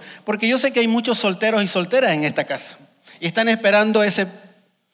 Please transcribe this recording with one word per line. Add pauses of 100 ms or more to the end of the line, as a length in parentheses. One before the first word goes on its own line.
(240)
Porque
yo
sé
que
hay
muchos
solteros
y
solteras
en
esta
casa (420)
y
están
esperando
ese, (680)